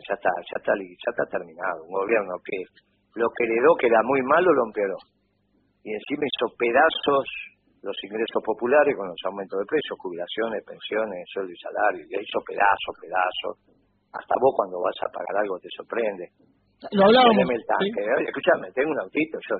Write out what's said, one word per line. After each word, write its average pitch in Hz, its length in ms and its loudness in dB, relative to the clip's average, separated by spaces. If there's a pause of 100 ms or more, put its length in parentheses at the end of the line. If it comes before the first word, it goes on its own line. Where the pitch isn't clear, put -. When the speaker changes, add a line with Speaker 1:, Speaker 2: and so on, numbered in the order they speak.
Speaker 1:
ya 98 120 -4
está, 95 240 0
ya - 200 -10
está - 160 -2
li-, 90 240 -8
ya - 120 -6
está - 160 -2
terminado. 85 560 -8
Un 87 160 -14
gobierno 101 340 0 (100)
que 95 200 -6 (520)
lo 117 200 0
que 120 80 0
heredó, 120 360 4
que 127 80 4
era 113 160 6
muy 131 200 2
malo, 165 320 4
lo 127 120 4
empeoró. 101 320 -2 (840)
Y 107 120 -8
encima 147 320 -6
hizo 120 280 -2
pedazos 139 720 2 (540)
los 98 220 -6
ingresos 107 400 -4
populares 127 520 2
con 95 120 -6
los - 180 -12
aumentos 95 340 -6
de 104 60 -2
precios, 143 340 -4
jubilaciones, 95 680 -6
pensiones, 95 680 -6
sueldo 95 200 -6
y 85 80 -18
salario, 92 500 -2
y 98 60 -8
ahí 101 120 -6
hizo 110 160 -4
pedazo, 98 460 0 (100)
pedazo. 92 500 -2 (640)
Hasta - 300 -4
vos 135 160 4
cuando 92 240 -2
vas 98 240 -2
a - 60 -2
pagar 90 320 -2
algo 95 160 -4
te 90 160 -18
sorprende. 101 520 -4 (640)
Speaker 2:
Lo 196 140 4
hablábamos, 233 380 8
Speaker 1:
Lléneme 123 160 0
el - 80 -14
tanque. 110 360 0
Speaker 2:
sí. 104 120 -2
Speaker 1:
Oye, 160 160 0
escúchame, 104 400 0
tengo 147 200 0
un 131 120 -2
autito, 127 340 -4
yo - 220 -6